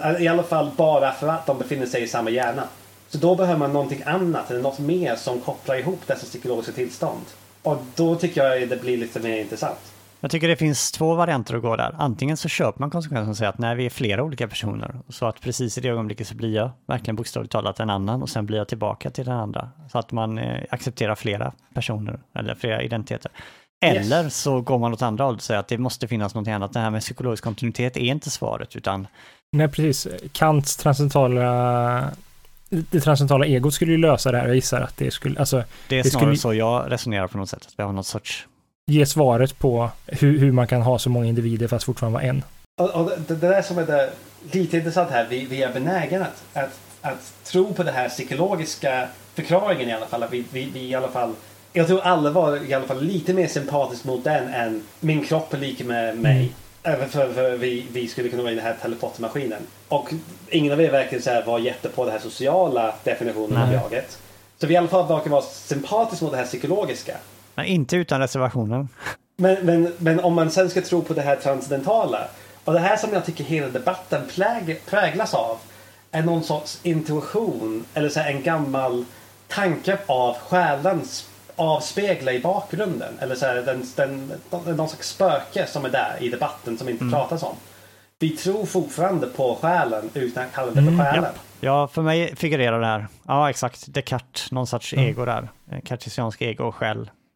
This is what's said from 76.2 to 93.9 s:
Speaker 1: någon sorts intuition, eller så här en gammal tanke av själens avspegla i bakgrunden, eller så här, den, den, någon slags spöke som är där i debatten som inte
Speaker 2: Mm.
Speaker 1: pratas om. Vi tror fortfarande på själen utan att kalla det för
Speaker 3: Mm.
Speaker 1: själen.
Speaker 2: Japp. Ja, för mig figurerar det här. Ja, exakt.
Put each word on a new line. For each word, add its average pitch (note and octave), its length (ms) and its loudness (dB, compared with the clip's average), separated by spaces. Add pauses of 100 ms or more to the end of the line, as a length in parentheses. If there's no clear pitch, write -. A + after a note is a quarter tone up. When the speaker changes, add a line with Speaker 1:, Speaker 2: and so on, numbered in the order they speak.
Speaker 1:
någon E3 200 2
sorts D3+ 400 -4
intuition, D3+ 1080 -2
eller D3 160 0
så D3 100 -2
här D3 120 0
en C#3 120 -4
gammal C3+ 640 0 (420)
tanke F#3+ 580 0
av B2+ 320 2
själens D#3+ 920 0 (280)
avspegla D#3 800 0
i B2+ 60 0
bakgrunden, E3+ 800 -2
eller B2+ 160 -4
så C#3 100 -2
här, B2 100 2
den, B2 280 -2 (120)
den, C#3 360 -2 (460)
någon D#3 120 0
slags - 200 -10
spöke F3 580 0
som C#3 180 -4
är B2+ 40 -4
där A#2 300 0
i B2 100 -2
debatten A#2+ 480 -4
som B2+ 120 -6
inte A#2 140 -4
Speaker 2:
Mm. B2 100 0
Speaker 1:
pratas D3 300 0
om. - 120 -6 (640)
Vi D#3+ 100 2
tror F#3+ 360 -2
fortfarande E3 640 0
på B2 340 0
själen B2 520 2
utan B2+ 300 -4
att B2+ 100 -12
kalla C3 140 -2
det A#2 60 -4
för C#3 80 8
Speaker 3:
Mm. E3 180 6
Speaker 1:
själen. C#3+ 240 4
Speaker 2:
Japp. - 120 -4 (240)
Ja, C#3 280 2
för E3 140 -4
mig D#3+ 340 2
figurerar B2+ 440 2
det A2+ 80 2
här. G#2+ 200 0 (200)
Ja, C#3+ 220 4
exakt. C3 440 -6